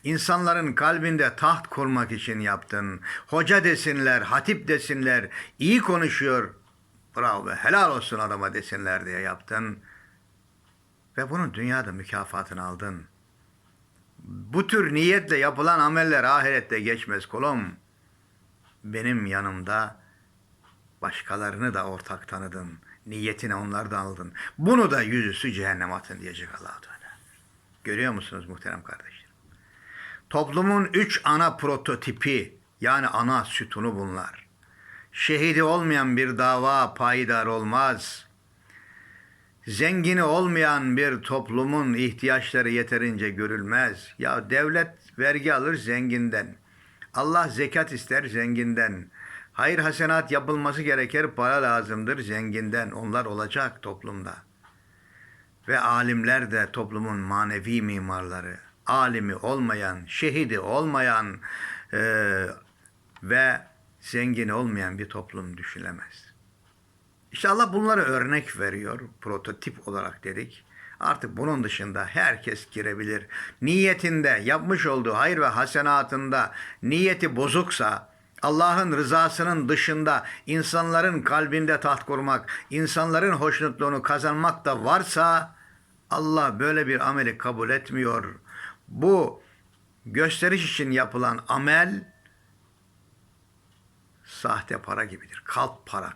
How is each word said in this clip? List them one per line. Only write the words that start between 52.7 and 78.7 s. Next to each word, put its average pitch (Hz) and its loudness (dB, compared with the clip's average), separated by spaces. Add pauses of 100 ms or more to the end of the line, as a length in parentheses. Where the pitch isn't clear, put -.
Onlar 113 -4
olacak 110 -4
toplumda. 98 -12 (1300)
Ve 127 2
alimler 120 2
de 107 0
toplumun 107 -4
manevi 104 -2
mimarları. 92 -6 (280)
Alimi 117 2
olmayan, 104 -2
şehidi 131 -2
olmayan, 117 0 (540)
e, 107 0 (760)
ve 127 2 (400)
zengini 120 -2
olmayan 104 -2
bir 101 -8
toplum 92 -12
düşünülemez. 90 -14 (1000)
İşte - 2
Allah 208 4
bunları 214 4
örnek 131 0
veriyor, 101 -4 (200)
prototip 104 -8
olarak 98 -8
dedik. 107 -10 (360)
Artık - -2
bunun 135 -2
dışında 101 -6
herkes 113 -2
girebilir. 107 -6 (360)
Niyetinde 165 4
yapmış 160 2
olduğu 127 0
hayır 156 2
ve 147 4
hasenatında 135 2 (300)
niyeti 175 2
bozuksa, 127 0 (320)
Allah'ın 170 4